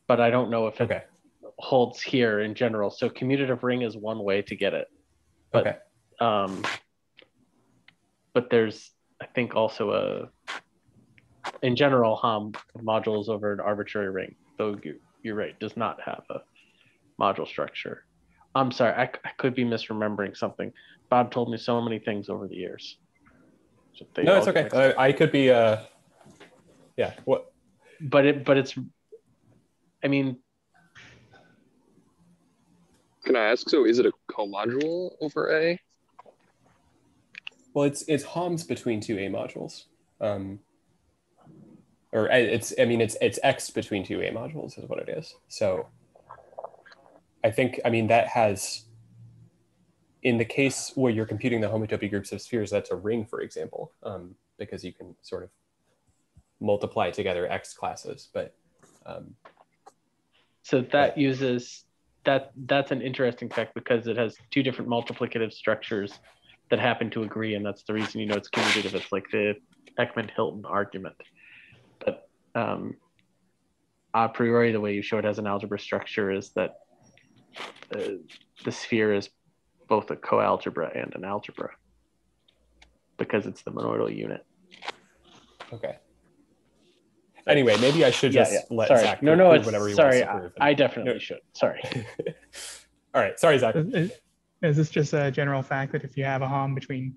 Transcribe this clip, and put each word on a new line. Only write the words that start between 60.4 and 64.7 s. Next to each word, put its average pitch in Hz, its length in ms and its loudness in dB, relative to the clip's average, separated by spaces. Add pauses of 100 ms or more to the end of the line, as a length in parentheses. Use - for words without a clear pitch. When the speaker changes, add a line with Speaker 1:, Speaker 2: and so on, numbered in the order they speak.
Speaker 1:
So 135 180 2
that 127 100 -6
Speaker 2:
but 143 260 2
Speaker 1:
uses, 127 640 -2 (400)
that, 135 280 0 (140)
that's 139 260 0
an 127 100 -2
interesting 123 480 -2
fact 110 260 -6
because 117 320 0
it 113 100 -2
has 113 180 -2 (140)
two 139 140 2
different 120 260 -4